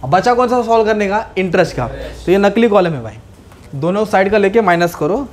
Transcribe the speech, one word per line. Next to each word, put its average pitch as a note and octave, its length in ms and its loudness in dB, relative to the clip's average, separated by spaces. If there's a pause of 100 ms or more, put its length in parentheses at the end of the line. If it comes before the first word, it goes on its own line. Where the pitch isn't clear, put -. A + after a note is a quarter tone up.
अब C3+ 60 -8
बचा F#3 240 2
कौन B3 160 2
सा B3 140 0
solve A3+ 220 2
करने G#3 220 0
का? G#3 180 -2 (120)
interest F#3 380 -2
का. B2 120 -4
तो - 440 -6
ये F#3+ 60 4
नकली G3+ 320 2
कॉलम F3+ 240 2
है C3 100 -8
भाई, G#2+ 140 -14 (580)
दोनों F3+ 300 -2
side G3 260 0
का A3 60 2
लेके G3 240 2
minus F3 340 0
करो. G#3 380 -2